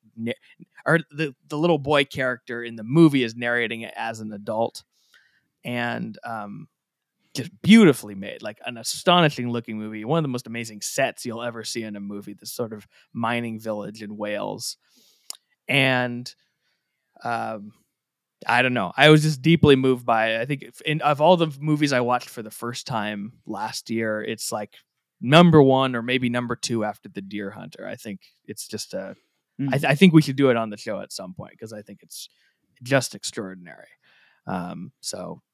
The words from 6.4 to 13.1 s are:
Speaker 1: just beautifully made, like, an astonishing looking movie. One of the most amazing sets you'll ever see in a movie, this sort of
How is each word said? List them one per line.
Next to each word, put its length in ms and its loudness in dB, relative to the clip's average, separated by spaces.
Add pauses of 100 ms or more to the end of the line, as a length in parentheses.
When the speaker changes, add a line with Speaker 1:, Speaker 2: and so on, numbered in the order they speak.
Speaker 1:
just 160 -10 (120)
beautifully 520 6
made, 280 -10
like, 240 -10
an 100 -10
astonishing 720 2
looking 280 -6
movie. 260 -8
One 140 -2
of 80 0
the 20 -4
most 200 -6
amazing 340 -10
sets 440 -4
you'll 160 -8
ever 220 -8
see 200 -8
in 120 -10
a 60 -12
movie, 320 -12
this 180 -16
sort 220 -8
of 120 -16 (280)